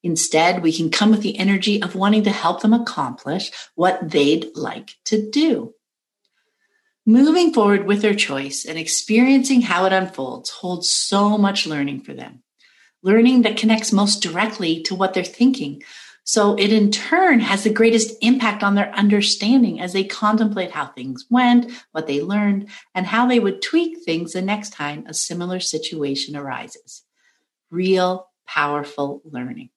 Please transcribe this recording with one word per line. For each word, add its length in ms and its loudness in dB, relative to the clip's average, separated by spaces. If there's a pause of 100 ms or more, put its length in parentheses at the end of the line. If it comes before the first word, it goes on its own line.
Instead, 600 0
we 80 4
can 180 -2
come 220 4
with 100 4
the 160 -4
energy 440 0
of 140 -6
wanting 280 2
to 80 2
help 300 -2
them 120 4
accomplish 760 -4 (240)
what 360 0
they'd 440 2
like 400 -12 (100)
to 240 -2
do. 440 0 (1300)
Moving 480 6
forward 320 4
with 160 0
their 120 2
choice 520 -6
and 120 -10
experiencing 840 2
how 240 0
it 80 2
unfolds 560 -4
holds 400 -6
so 480 0
much 300 0
learning 340 -6
for 120 -16
them. 300 -18 (580)
Learning 400 4
that 160 2
connects 340 2
most 300 2
directly 600 -4
to 120 -6
what 180 -2
they're 100 -2
thinking. 580 -2 (420)
So 320 2
it 160 2
in 200 4
turn 480 2
has 240 -2
the 100 2
greatest 480 2
impact 400 2
on 140 2
their 180 0
understanding 880 2
as 120 -8
they 100 0
contemplate 680 -2
how 160 -8
things 420 -12
went, 420 4 (200)
what 160 -6
they 140 -2
learned, 480 -2 (240)
and 140 -4
how 180 2
they 140 4
would 220 -2
tweak 440 -2
things 280 -4
the 80 -4
next 300 -6
time 360 -10
a 60 -16
similar 460 -6
situation 760 -6
arises. 680 -14 (680)
Real, 560 0 (180)
powerful 800 -4
learning. 500 -12